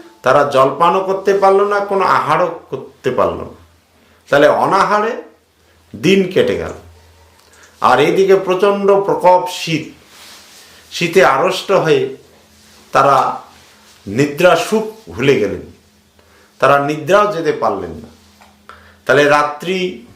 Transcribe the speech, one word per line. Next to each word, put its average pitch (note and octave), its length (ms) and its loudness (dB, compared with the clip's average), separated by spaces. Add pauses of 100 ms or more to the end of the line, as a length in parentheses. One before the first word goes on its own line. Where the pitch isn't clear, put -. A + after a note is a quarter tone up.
(220)
তারা C#3 220 2 (100)
জলপানও D3 460 0
করতে F#3+ 340 -2
পারল F#3+ 340 2
না, G3+ 120 -2
কোনো G3 260 -2
আহারও D#3+ 540 -2 (100)
করতে - 420 -8
পারল E2+ 220 0
না। - 320 -16 (640)
তাহলে C#3+ 180 4
অনাহারে F#3+ 720 0 (760)
দিন F3+ 360 0
কেটে - 260 0
গেল। E2 140 -8 (1120)
আর B2 180 4
এইদিকে F3 360 2
প্রচণ্ড G3 640 0
প্রকোপ F3 500 2
শীত, - 460 -8 (960)
শীতে E3+ 340 0
আড়ষ্ট D#3+ 460 -2
হয়ে D3 440 0 (760)
তারা C3+ 500 2 (680)
নিদ্রা D3 480 2
সুখ G#3 280 -2 (260)
ভুলে A#2+ 300 0
গেলেন, F#2 220 -4 (960)
তারা C#3 200 2
নিদ্রাও D3+ 540 0
যেতে D#3+ 180 -4
পারলেন G2 400 -4
না। D#2 160 -16 (960)
তাহলে C#3 180 4
রাত্রি D3+ 840 -2 (100)